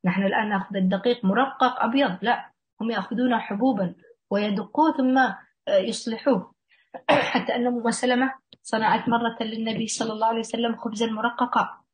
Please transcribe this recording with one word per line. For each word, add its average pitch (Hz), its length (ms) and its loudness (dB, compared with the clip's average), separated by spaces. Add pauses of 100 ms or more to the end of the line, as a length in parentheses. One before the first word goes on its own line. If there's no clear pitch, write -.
نحن 185 180 2
الآن 208 260 0
نأخذ 196 260 -4
الدقيق 196 500 0
مرقق 247 580 2
أبيض، 233 380 0
لا، 220 300 -2 (300)
هم 226 100 -2
يأخذون 226 480 0
حبوباً 202 560 0 (360)
ويدقوه 208 680 0
ثم، 262 200 2
آه، 202 600 0
يصلحوه. 220 760 0 (400)
<clears throat> - 400 2
حتى - 220 0
أن 247 120 0
أم 233 240 0
سلمة 254 420 0 (300)
صنعت 220 460 0
مرة 233 320 0
للنبي 226 460 -4
صلى 226 260 -4
الله 220 140 0
عليه 226 120 0
وسلم 226 360 -2
خبزاً 226 360 -4
مرققا 233 720 -2 (100)